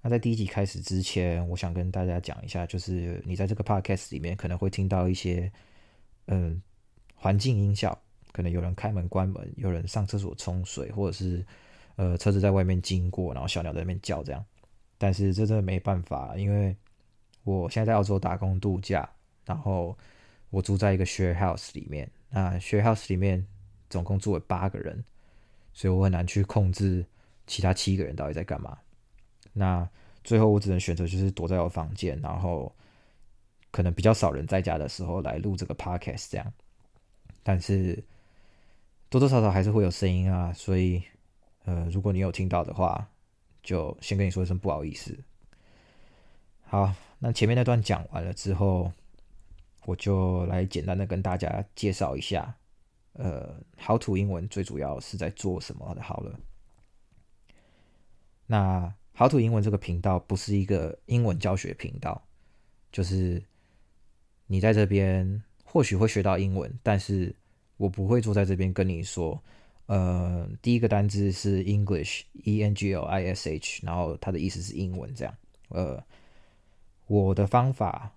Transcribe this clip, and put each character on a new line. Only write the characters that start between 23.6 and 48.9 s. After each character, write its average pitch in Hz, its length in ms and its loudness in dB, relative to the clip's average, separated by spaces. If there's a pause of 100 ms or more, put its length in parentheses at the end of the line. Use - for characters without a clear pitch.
总 87 140 -4
共 95 160 -2
住 98 160 0
了 78 60 -2
八 92 280 -2
个 - 120 -6
人， - 240 -8 (680)
所 - 160 -2
以 92 60 4
我 92 80 4
很 95 80 6
难 90 160 0
去 101 160 2
控 98 300 2
制 90 340 0 (400)
其 - 160 -6
他 92 100 4
七 95 240 2
个 95 60 0
人 76 140 -6
到 78 100 -4
底 76 60 -4
在 78 100 -4
干 - 180 -6
嘛。 - 160 -12 (760)
那 90 360 0 (360)
最 113 160 6
后 110 80 8
我 104 100 6
只 101 100 0
能 92 120 2
选 87 140 -2
择 87 120 -2
就 92 100 -2
是 95 140 2
躲 87 160 -6
在 90 140 2
我 85 80 0
房 82 260 -6
间， 80 260 -4
然 73 160 -6
后 87 380 -4 (960)
可 - 140 0
能 87 100 2
比 - 80 -4
较 110 100 8
少 98 200 2
人 69 120 -4
在 95 160 2
家 80 160 0
的 76 120 -4
时 - 160 -8
候 87 180 -2
来 64 160 -4
录 95 160 -2
这 90 120 -6
个 - 80 -6
podcast - 560 -6
这 - 60 -6
样。 - 160 -8 (920)
但 92 160 2
是 92 420 0 (1080)
多 127 120 4
多 139 80 6
少 131 120 6
少 107 120 6
还 95 100 4
是 104 80 4
会 107 140 4
有 90 60 2
声 92 220 0
音 92 180 2
啊， 90 220 0
所 92 240 -2
以， 90 240 2 (640)
呃， 85 260 -2
如 95 120 -2
果 101 100 0
你 92 60 0
有 95 140 0
听 92 160 -2
到 87 160 0
的 - 100 -10
话， 92 340 0 (540)
就 82 380 -4
先 - 180 -2
跟 98 80 4
你 90 60 2
说 92 100 0
一 90 40 0
声 92 120 -2
不 95 100 -4
好 76 160 -2
意 76 80 -6
思。 - 240 -12 (1500)
好， 98 300 2 (280)
那 120 120 0
前 - 140 2
面 120 100 4
那 127 60 4
段 120 180 4
讲 87 300 -2
完 85 140 -6
了 92 80 -6
之 98 200 -4
后， 90 400 2 (920)